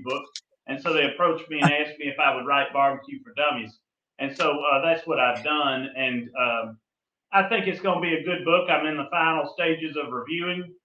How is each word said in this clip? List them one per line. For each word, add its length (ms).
book. 200
And 120
so 120
they 140
approached 440
me 100
and 100
asked 280
me 80
if 120
I 160
would 120
write 260
Barbecue 500
for 120
Dummies. 440
And 140
so, 260
uh, 100
that's 240
what 120
I've 260
done. 520
And, 340
um, 380
I 160
think 180
it's 140
gonna 200
be 140
a 80
good 220
book. 260
I'm 160
in 100
the 140
final 380
stages 480
of 160
reviewing, 600